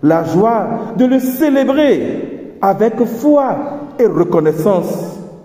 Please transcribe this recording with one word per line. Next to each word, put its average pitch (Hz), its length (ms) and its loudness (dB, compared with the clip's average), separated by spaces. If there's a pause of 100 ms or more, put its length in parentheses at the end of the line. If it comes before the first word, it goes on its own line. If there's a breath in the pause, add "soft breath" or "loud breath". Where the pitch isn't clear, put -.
la 160 220 2
joie 190 720 0
de 233 80 4
le 254 140 2
célébrer 269 1400 0
avec 214 440 0
foi 277 520 0 (420)
et 240 80 4
reconnaissance 175 1120 0 (260)